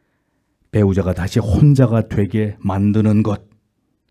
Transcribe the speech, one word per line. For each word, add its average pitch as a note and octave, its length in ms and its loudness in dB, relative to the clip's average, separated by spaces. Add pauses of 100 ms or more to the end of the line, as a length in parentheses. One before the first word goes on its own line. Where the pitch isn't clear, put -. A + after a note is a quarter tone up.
(720)
배우자가 F#2+ 420 0
다시 F#2+ 280 -4
혼자가 A2+ 680 2
되게 G#2+ 540 -4
만드는 G#2 640 0
것, G2+ 240 -6 (640)